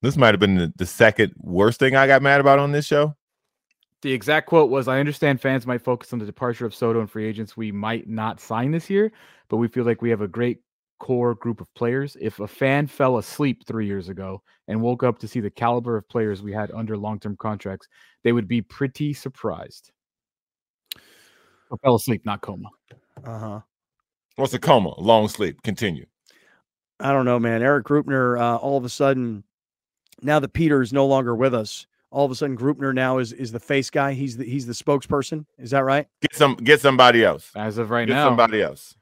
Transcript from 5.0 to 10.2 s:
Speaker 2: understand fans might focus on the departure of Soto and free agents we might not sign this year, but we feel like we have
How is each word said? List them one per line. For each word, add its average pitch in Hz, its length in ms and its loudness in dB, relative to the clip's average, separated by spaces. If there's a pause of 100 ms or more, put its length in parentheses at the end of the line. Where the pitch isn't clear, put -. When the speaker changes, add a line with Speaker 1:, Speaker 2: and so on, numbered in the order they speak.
Speaker 2:
understand 143 420 0
fans 135 240 -2
might 123 160 -4
focus 123 320 -4
on 123 60 -6
the 107 60 -8
departure 120 420 -6
of 104 80 -10
Soto 113 240 0
and 110 100 -6
free 110 160 -8
agents 107 320 -10
we 110 140 -8
might 107 360 -6
not 110 320 -8
sign 117 300 -4
this 165 220 -4
year, 208 200 0 (380)
but 110 80 -2
we 117 100 0
feel 120 180 -2
like 117 180 -2
we 117 80 0
have 104 100 -2